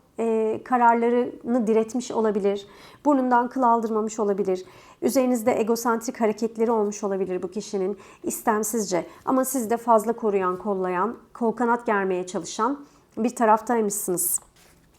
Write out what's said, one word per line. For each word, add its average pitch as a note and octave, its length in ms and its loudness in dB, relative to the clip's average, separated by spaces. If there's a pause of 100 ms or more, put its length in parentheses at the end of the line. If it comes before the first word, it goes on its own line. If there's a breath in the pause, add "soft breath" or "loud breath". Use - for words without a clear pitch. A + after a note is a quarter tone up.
(200)
e, A3 440 0
kararlarını A#3+ 1040 2
diretmiş A3 440 0
olabilir. G3+ 560 0 (380 loud breath)
Burnundan B3+ 440 4
kıl C4 140 -2
aldırmamış A3 560 2
olabilir. F#3+ 460 0 (360 loud breath)
Üzerinizde B3 580 2
egosantrik A3+ 640 -2
hareketleri A3 500 0
olmuş G#3 320 0
olabilir F#3+ 400 -4
bu F#3+ 80 -8
kişinin G3 460 -4 (260 loud breath)
istemsizce. G#3+ 840 -2 (200 loud breath)
Ama C4 200 2
siz B3+ 240 -4
de A#3 80 0
fazla A3+ 360 2
koruyan, G3 440 0
kollayan, F#3 580 -2 (180)
kol A3+ 180 -2
kanat A#3 340 0
germeye F#3+ 420 0
çalışan A3 520 -4 (380 loud breath)
bir A#3+ 180 -2
taraftaymışsınız. A3 1040 0 (600 soft breath)